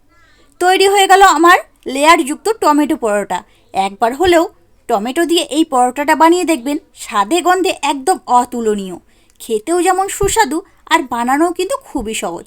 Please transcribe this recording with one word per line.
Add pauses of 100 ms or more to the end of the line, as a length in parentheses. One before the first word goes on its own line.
(600)
তৈরি
হয়ে
গেল (160)
আমার (360)
লেয়ারযুক্ত (120)
টমেটো
পরোটা। (340)
একবার
হলেও (460)
টমেটো
দিয়ে (140)
এই
পরোটাটা
বানিয়ে
দেখবেন, (260)
স্বাদে
গন্ধে (120)
একদম (200)
অতুলনীয়, (420)
খেতেও
যেমন
সুস্বাদু (340)
আর (100)
বানানোও
কিন্তু
খুবই
সহজ।